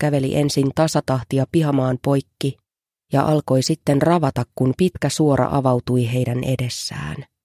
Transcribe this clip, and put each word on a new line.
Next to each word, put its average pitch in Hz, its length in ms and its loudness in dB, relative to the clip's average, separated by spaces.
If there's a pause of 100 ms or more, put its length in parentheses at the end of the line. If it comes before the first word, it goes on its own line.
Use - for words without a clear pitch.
käveli 143 360 0
ensin 143 380 0
tasatahtia 135 800 0
pihamaan 135 520 0
poikki 139 520 -2 (560)
ja 139 100 2
alkoi 147 400 2
sitten 143 400 0
ravata, 156 400 2 (120)
kun 131 240 0
pitkä 180 300 0
suora 139 440 2
avautui 123 600 0
heidän 123 320 -2
edessään. 131 720 -6 (280)